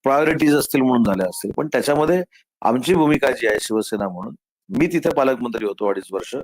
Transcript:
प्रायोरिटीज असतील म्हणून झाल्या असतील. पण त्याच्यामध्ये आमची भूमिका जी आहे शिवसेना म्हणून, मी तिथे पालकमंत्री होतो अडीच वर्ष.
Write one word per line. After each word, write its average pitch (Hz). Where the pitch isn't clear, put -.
प्रायोरिटीज 147
असतील 139
म्हणून 127
झाल्या 95
असतील. 101
पण 147
त्याच्यामध्ये 151
आमची 123
भूमिका 147
जी 120
आहे 107
शिवसेना 104
म्हणून, 92
मी 156
तिथे 175
पालकमंत्री 120
होतो 101
अडीच 98
वर्ष. 95